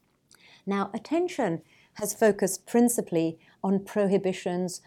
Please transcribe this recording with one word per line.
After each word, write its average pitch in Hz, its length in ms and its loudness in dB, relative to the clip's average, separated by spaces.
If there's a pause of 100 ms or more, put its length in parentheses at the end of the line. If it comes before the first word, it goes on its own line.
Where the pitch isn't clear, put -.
(640)
Now, 196 280 -2
attention 269 680 -2 (340)
has 202 180 -6
focused 202 520 2
principally 185 720 2 (260)
on 196 160 2
prohibitions 190 1080 -2